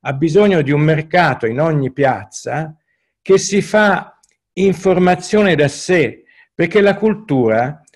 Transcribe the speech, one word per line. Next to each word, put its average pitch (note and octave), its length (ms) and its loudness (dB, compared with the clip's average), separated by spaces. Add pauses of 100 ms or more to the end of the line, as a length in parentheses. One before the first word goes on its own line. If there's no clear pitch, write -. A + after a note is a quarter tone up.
ha C#3 60 -6
bisogno E3 480 2
di C3+ 80 -2
un D3 120 2
mercato D#3 640 0
in A#2+ 120 -4
ogni D3 320 -2
piazza C3+ 840 -6 (460)
che F#3+ 160 4
si F#3+ 240 -2
fa - 560 0 (340)
informazione F#3 1000 0
da C#3+ 120 2
sé, C#3 580 -2 (280)
perché E3+ 260 0
la G3+ 160 2
cultura C#3 880 -2 (140)